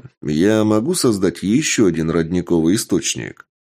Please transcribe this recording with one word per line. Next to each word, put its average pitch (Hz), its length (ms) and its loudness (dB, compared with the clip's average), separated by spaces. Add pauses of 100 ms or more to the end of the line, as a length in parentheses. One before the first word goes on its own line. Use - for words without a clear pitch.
(220)
Я 98 420 2
могу 110 300 0
создать 101 500 0
ещё 113 440 2
один 80 220 0
родниковый 85 640 0
источник?" - 720 -4 (240)